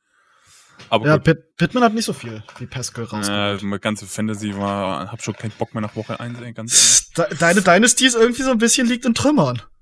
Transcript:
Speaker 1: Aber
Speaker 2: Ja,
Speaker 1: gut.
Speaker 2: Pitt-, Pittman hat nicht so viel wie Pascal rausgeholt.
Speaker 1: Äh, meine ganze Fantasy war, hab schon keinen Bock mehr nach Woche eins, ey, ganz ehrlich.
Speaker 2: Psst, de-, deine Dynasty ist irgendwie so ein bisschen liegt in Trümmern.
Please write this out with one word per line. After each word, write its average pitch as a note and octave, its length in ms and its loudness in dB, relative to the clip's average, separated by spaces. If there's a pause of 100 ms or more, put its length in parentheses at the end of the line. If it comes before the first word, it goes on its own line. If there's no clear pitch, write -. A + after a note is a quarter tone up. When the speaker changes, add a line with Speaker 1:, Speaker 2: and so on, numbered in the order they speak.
(880)
Speaker 1:
Aber A#2 180 2
Speaker 2:
Ja, D3+ 80 6
Speaker 1:
gut. - 100 -2
Speaker 2:
Pitt-, - 300 0
Pittman A#3 280 2
hat A3 100 4
nicht A3+ 120 -4
so G#3+ 80 -6
viel A2 300 -12 (140)
wie B2+ 80 -12
Pascal A#2 400 -10
rausgeholt. G2+ 560 -2
Speaker 1:
Äh, G#2 40 -6
meine G2+ 140 -4
ganze G#2+ 280 -4
Fantasy G#2 480 -6
war, G2+ 560 -4
hab A#2 120 -14
schon A2 120 -6
keinen A2 220 -10
Bock - 160 -6
mehr A2+ 80 -6
nach G#2+ 140 -8
Woche A2+ 240 -8
eins, A#2+ 220 -12
ey, A#2+ 120 -14
ganz A2+ 200 -8
ehrlich. - 400 4
Speaker 2:
Psst, - 40 -4
de-, E3+ 220 -2
deine F3 220 4
Dynasty G3 440 4
ist B3 100 2
irgendwie A#3 280 2
so C4 80 2
ein B3 60 2
bisschen A#3 300 2
liegt A#3+ 180 -2
in A#3 100 2
Trümmern. E3+ 460 2 (200)